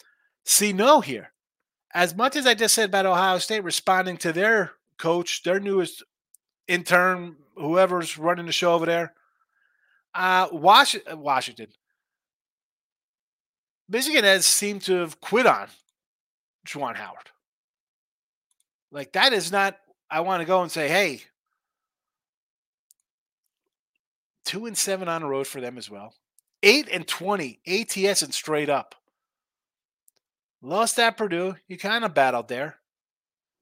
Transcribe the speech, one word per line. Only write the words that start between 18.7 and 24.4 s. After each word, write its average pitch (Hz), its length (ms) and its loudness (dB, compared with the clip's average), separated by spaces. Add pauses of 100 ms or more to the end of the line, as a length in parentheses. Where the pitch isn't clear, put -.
Like, 139 220 -12
that 240 200 4
is 175 180 -2
not, 196 260 0 (320)
I 156 120 -2
wanna 175 240 -2
go 185 160 2
and 165 100 -6
say, 156 160 -4
Hey, 160 360 0 (3250)